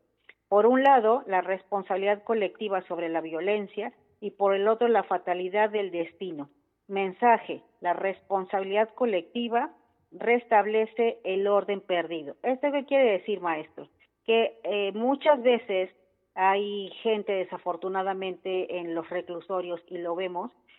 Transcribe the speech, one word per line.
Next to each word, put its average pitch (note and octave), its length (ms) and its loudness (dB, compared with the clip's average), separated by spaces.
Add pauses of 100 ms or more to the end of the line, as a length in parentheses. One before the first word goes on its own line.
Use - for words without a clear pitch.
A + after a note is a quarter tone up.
(500)
Por G#3 160 6
un B3+ 180 6
lado, C4 420 6
la F#3 140 0
responsabilidad F#3+ 840 -2
colectiva G3 580 -2
sobre E3+ 260 -6
la E3 140 -2
violencia F#3+ 720 -4 (260)
y G3+ 120 -8
por G3 220 2
el G3 140 0
otro, A3+ 220 2
la G#3 140 4
fatalidad F#3 680 0
del G#3 200 -2
destino. E3 600 -8 (380)
Mensaje: G3 760 0 (180)
la F3 120 -2
responsabilidad G3 1000 -2
colectiva A#3 760 -2 (400)
restablece A3 1120 2
el G3 240 -2
orden G3+ 340 2
perdido. E3 640 -4
¿Esto C4 280 -2
qué C#4 140 -2
quiere C4+ 280 4
decir, F#3 280 -4
maestro? D#3 460 -6 (360)
Que, A3+ 400 2
eh, G3 300 -2
muchas C4 480 2
veces A3+ 480 0 (460)
hay G3 560 0 (100)
gente, G#3 300 0
desafortunadamente, F#3 1500 -4
en E3+ 160 -8
los E3 160 -6
reclusorios, F3 800 -6
y F3+ 100 -10
lo E3+ 180 -6
vemos, F#3 360 -6 (280)